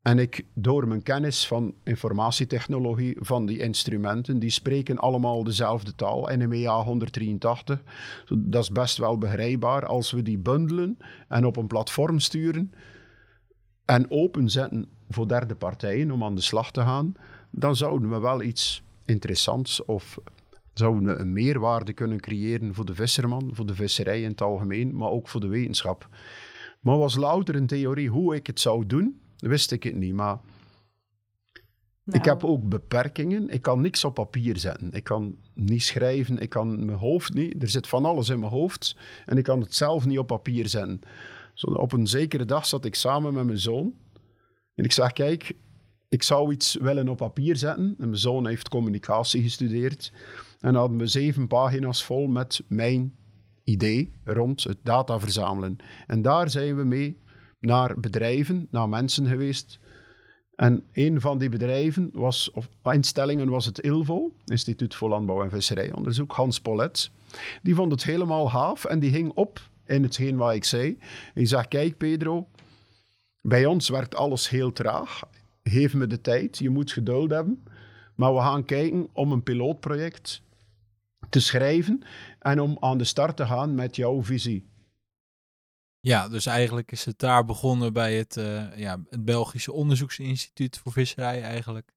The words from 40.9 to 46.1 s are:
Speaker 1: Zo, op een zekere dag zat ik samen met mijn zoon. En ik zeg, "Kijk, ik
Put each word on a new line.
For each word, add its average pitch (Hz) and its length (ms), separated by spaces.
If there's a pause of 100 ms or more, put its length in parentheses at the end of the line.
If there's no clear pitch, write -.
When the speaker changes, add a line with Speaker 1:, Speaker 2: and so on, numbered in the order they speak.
Speaker 1:
Zo, - 140
op - 260
een 113 140
zekere 139 380
dag 143 200
zat 135 200
ik 104 100
samen 143 380
met 127 120
mijn 107 140
zoon. 131 340 (840)
En - 80
ik 117 80
zeg, 123 220
"Kijk, 151 400 (560)
ik 123 140